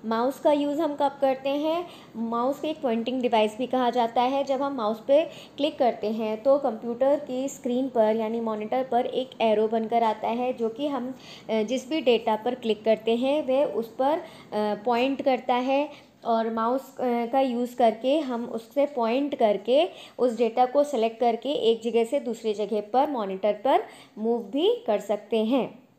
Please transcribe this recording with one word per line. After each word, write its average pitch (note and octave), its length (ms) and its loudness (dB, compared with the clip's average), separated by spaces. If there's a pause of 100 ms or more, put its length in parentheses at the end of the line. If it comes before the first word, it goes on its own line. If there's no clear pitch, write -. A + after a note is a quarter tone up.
माउस A#3 340 0
का D4+ 120 4
यूज़ C#4+ 280 0
हम D4 140 0
कब C#4 260 0
करते C4+ 280 0
हैं? D#4 380 -2 (300)
माउस A#3 420 -2
को D#4 100 -4
एक D#4 120 -6
पॉइंटिंग A#3+ 420 -2
डिवाइस A3 360 2
भी B3+ 80 -2
कहा B3 240 2
जाता A#3+ 320 0
है। C4+ 220 0
जब C4+ 180 -2
हम C#4 120 -2
माउस A3 340 -2
पे D4 160 6 (320)
क्लिक D4+ 220 -2
करते A3+ 320 0
हैं A3 320 -4
तो C#4 160 6
कंप्यूटर B3 600 0
की C4+ 300 -6
स्क्रीन B3+ 400 -2
पर A3 280 4
यानी A3+ 240 -2
मॉनिटर A3 440 -2
पर B3+ 220 0
एक B3+ 240 -4 (100)
एरो A3 280 2
बनकर A3+ 340 0
आता G#3+ 260 0
है B3 240 -2
जो A3+ 160 -2
कि C4+ 180 -4
हम, C4 280 -4 (360)
अ, A3 120 2
जिस A#3 280 -4
भी D#4+ 100 0
डेटा A3+ 360 2
पर B3 180 -2
क्लिक A3 300 -4
करते A3+ 320 2
हैं C4+ 300 0
वह C4 180 2
उस A3+ 300 -4
पर, C#4+ 240 2
अ, G#3 680 -6
पॉइंट B3 380 0
करता B3+ 320 2
है C4+ 340 2 (360)
और A3+ 260 0
माउस, A#3 460 -2
अ, A#3+ 300 0
का C4+ 140 2
यूज़ B3 360 -2
करके B3 420 2
हम B3 260 -4
उससे B3+ 420 -2
पॉइंट C#4 480 -2
करके A#3+ 540 2 (300)
उस A#3 200 2
डेटा A#3+ 280 2
को C#4+ 180 2
सिलेक्ट A3+ 360 -2
करके A#3+ 320 0
एक A3+ 300 2
जगह A3+ 220 2
से C#4+ 160 0
दूसरी A3+ 340 -4
जगह G#3 260 -2
पर C4 300 0
मॉनिटर G#3 420 -2
पर C4+ 300 2 (360)
मूव A3+ 240 -2
भी F#4 440 0
कर G#3 140 0
सकते G#3+ 440 -2
हैं। A#3 400 -2 (140)